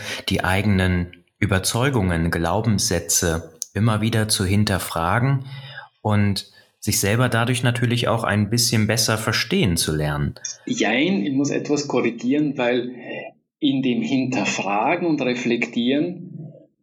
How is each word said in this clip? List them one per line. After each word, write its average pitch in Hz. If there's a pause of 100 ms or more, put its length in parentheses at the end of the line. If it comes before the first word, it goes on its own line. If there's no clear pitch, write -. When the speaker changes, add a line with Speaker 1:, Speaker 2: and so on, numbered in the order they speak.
(300)
Speaker 1:
die 95
eigenen 92 (160)
Überzeugungen, 92
Glaubenssätze 87 (140)
immer 107
wieder 110
zu -
hinterfragen 101 (560)
und 104 (280)
sich -
selber 117
dadurch 117
natürlich 120
auch 113
ein 101
bisschen 113
besser 110
verstehen 110
zu 80
lernen. 76 (300)
Speaker 2:
Jein, 131
ich 143
muss 139
etwas -
korrigieren, 127
weil 120 (680)
in 135
dem 120
Hinterfragen 127
und 151
Reflektieren, 123 (500)